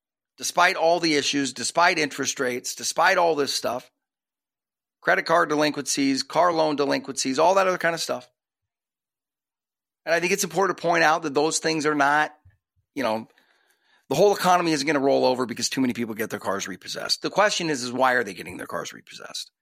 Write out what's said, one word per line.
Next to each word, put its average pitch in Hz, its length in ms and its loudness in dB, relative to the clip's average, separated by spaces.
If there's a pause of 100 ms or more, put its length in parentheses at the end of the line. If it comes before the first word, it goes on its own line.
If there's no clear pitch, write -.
(380)
despite 180 380 2
all 165 240 2
the 165 160 2
issues, 139 380 0
despite 170 440 2
interest 139 440 -4
rates, 123 340 -4
despite 170 420 0
all 170 180 2
this 139 180 -2
stuff, 120 360 -6 (1120)
credit 180 240 2
card 170 240 2
delinquencies, 143 720 0
car 170 280 2
loan 156 240 0
delinquencies, 135 640 -2
all 175 160 4
that 190 120 2
other 180 100 -2
kind 170 180 0
of 156 60 -6
stuff. 123 280 -6 (1800)
And 160 80 0
I 170 60 2
think 175 140 0
it's 196 100 -2
important 175 340 0
to - 40 -16
point 170 240 2
out 165 180 2
that 151 100 -4
those 156 260 2
things 160 260 -2
are 151 100 2
not, 147 400 2 (580)
you 147 100 -6
know, 113 260 -4 (800)
the 135 60 -2
whole 196 200 6
economy 180 380 4
isn't 139 120 -2
gonna 151 140 0
roll 135 240 2
over 127 220 2
because 110 240 -6
too - 100 -4
many 123 140 0
people 117 200 -6
get 107 160 -6
their 104 100 -8
cars 95 280 -4
repossessed. - 540 -8
The 160 80 -4
question 190 400 0
is, 135 120 -2
is 123 120 -8
why 127 200 2
are 120 120 2
they 98 80 -10
getting 87 240 -12
their - 100 -12
cars - 240 -8
repossessed? - 580 -14 (120)